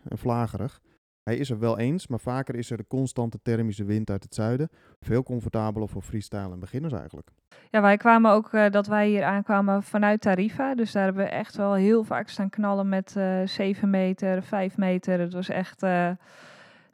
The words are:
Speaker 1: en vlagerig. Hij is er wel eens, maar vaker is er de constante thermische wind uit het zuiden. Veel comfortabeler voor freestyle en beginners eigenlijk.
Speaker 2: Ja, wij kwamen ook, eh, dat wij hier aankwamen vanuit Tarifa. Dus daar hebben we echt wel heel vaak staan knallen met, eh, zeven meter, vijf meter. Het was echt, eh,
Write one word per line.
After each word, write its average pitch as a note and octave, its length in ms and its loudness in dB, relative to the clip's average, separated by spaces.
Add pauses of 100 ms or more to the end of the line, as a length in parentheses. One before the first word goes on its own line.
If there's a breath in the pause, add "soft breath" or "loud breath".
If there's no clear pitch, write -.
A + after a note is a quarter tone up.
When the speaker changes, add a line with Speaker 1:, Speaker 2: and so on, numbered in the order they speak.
Speaker 1:
en A2 100 -8
vlagerig. A#2 640 -4 (420)
Hij A2+ 140 -2
is C3 140 -4
er A2 80 -4
wel A2+ 200 0
eens, C#3 280 -2
maar A#2 140 -6
vaker C3 340 -4
is A#2+ 160 -8
er A#2 60 -6
de G#2 100 -10
constante B2+ 560 -4
thermische A2+ 420 -2
wind G#2+ 260 -2
uit G2 120 -4
het - 120 -20
zuiden. B2 340 -2 (320 soft breath)
Veel A#2+ 220 0
comfortabeler A2 680 -4
voor F#2+ 140 -10
freestyle G2+ 500 -8
en F2+ 80 -12
beginners C3+ 320 -6
eigenlijk. D#2+ 380 -10 (400 soft breath)
Speaker 2:
Ja, G#3+ 100 4
wij G3+ 160 6
kwamen A3+ 340 6
ook, G#3+ 220 4
eh, G#3+ 180 4
dat G3+ 160 2
wij G#3 220 2
hier G3+ 160 2
aankwamen G3+ 580 2
vanuit G#3 380 2
Tarifa. A3 540 0
Dus A#3 180 -2
daar G3 120 0
hebben F#3+ 200 0
we - 60 -4
echt - 260 -6
wel G3+ 180 0
heel G#3+ 300 4
vaak - 240 -4
staan G3 220 -4
knallen G3+ 380 -2
met, F#3+ 280 -2
eh, F#3 300 0
zeven G3 440 0
meter, F#3 520 0
vijf F#3+ 340 -4
meter. F#3 440 0
Het F3 120 -2
was F3+ 160 -6
echt, - 340 -6
eh, F3 280 2 (840 loud breath)